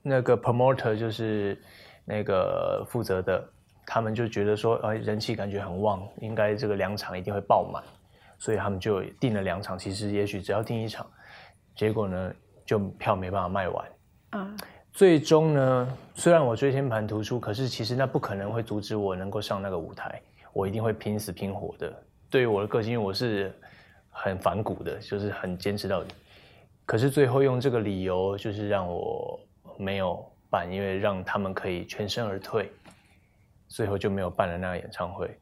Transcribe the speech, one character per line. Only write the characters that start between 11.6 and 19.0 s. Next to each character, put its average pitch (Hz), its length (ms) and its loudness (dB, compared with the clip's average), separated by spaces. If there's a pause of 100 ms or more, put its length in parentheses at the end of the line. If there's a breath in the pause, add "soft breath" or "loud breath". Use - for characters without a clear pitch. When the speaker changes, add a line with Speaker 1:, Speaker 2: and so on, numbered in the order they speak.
Speaker 1:
结 107 160 2
果 104 160 0
呢， 92 260 -4 (320)
就 110 140 2
票 98 340 0
没 92 160 -4
办 95 100 0
法 90 80 -2
卖 92 200 0
完。 - 180 -4 (440)
Speaker 2:
啊。 202 260 -8 (340 loud breath)
Speaker 1:
最 175 300 8
终 156 340 6
呢， 131 440 2 (160)
虽 - 180 6
然 139 120 8
我 117 120 2
椎 135 160 2
间 139 160 0
盘 110 180 0
突 107 160 -2
出， 120 160 -2
可 107 160 -4
是 127 140 -2
其 113 160 -4
实 123 100 -2
那 131 140 2
不 151 100 0
可 - 160 -2
能 101 180 -4
会 117 80 -2
阻 107 200 -4
止 107 160 -4
我 98 180 2